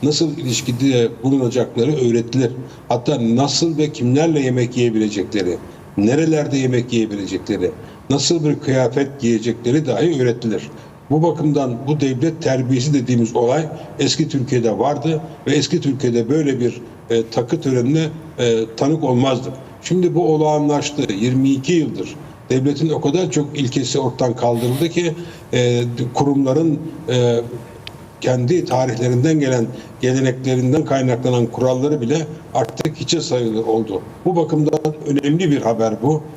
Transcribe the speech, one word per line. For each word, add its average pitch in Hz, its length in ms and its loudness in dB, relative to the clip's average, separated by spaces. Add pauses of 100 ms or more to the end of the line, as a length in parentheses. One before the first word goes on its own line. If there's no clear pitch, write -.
nasıl 151 340 0
ilişkide 120 720 0 (140)
bulunacakları 127 720 2
öğretilir. 120 560 2 (360)
Hatta 117 480 0
nasıl 143 420 0
ve 147 140 0
kimlerle 147 480 2
yemek 123 380 0
yiyebilecekleri, 107 800 0 (400)
nerelerde 143 600 2
yemek 123 360 0
yiyebilecekleri, 98 800 -2 (380)
nasıl 151 360 2
bir 147 140 0
kıyafet 135 600 0
giyecekleri 117 680 0
dahi 135 340 2
öğretilir. 117 420 0 (460)
Bu 156 140 4
bakımdan 147 540 0 (100)
bu 147 120 0
devlet 143 420 0
terbiyesi 127 520 0
dediğimiz 117 420 2
olay 127 300 2 (340)
eski 143 300 0
Türkiye'de 117 500 0
vardı 147 420 0 (260)
ve 131 60 2
eski 151 280 0
Türkiye'de 120 480 0
böyle 143 300 0
bir, 120 220 -2 (280)
e, 113 220 2
takı 143 300 -2
törenine, 135 440 2 (340)
e, 117 200 2 (180)
tanık 151 260 0
olmazdı. 127 460 2 (320)
Şimdi 175 340 0
bu 160 180 2
olağanlaştı. 147 800 2
Yirmi 127 380 2
iki 139 220 0
yıldır 120 420 0 (340)
devletin 143 400 2
o 135 120 -2
kadar 156 300 2
çok 151 280 -2
ilkesi 135 400 -2
ortadan 127 360 0
kaldırıldı 127 540 0
ki, 170 240 0 (400)
e, 123 300 2 (300)
kurumların, 139 640 2 (300)
e, 120 300 2 (840)
kendi 127 440 2
tarihlerinden 127 720 2
gelen, 127 260 2 (360)
geleneklerinden 131 840 2
kaynaklanan 127 600 2
kuralları 127 560 0
bile 151 260 0 (260)
artık - 420 -2
hiçe - 260 -2
sayılır 113 440 -2
oldu. 110 360 0 (240)
Bu 180 100 2
bakımdan 151 440 2 (280)
önemli 143 440 2
bir 135 100 2
haber 110 400 0
bu. 151 220 0 (140)